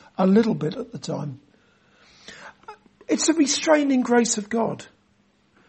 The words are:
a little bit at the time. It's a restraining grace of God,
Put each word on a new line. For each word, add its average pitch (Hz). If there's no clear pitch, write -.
a 190
little 208
bit 151
at -
the -
time. 143
It's -
a 320
restraining 285
grace 240
of 208
God, 226